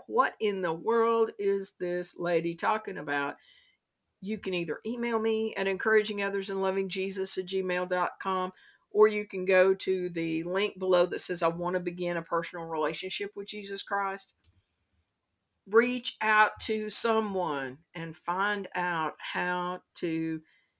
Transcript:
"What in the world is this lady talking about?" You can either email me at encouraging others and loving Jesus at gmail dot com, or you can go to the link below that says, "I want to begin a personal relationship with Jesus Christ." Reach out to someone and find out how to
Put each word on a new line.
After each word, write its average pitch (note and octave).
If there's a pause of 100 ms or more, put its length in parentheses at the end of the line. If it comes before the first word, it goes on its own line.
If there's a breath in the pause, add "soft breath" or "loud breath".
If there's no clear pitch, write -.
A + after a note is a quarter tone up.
"What A#3
in G3
the E3+
world A3+
is G3
this F3+
lady E3+
talking G#3
about?" C#3+ (880 soft breath)
You G3+
can F#3
either E3+
email A#3
me A3
at G3
encouraging G#3
others G3
and G3
loving F#3+
Jesus F#3+
at F#3+
gmail F#3
dot F3+ (100)
com, F#3+ (400 soft breath)
or G#3+
you G#3
can F#3
go F#3+
to F#3
the E3
link F#3+
below F#3
that F3
says, -
"I E3+
want F3
to F#3
begin F3
a E3+
personal E3
relationship E3
with G3+
Jesus G3+
Christ." G3 (1300)
Reach A#3+
out G#3+
to G#3+
someone F#3 (160)
and E3
find G3
out E3+
how F3+ (160)
to D#3+ (360 soft breath)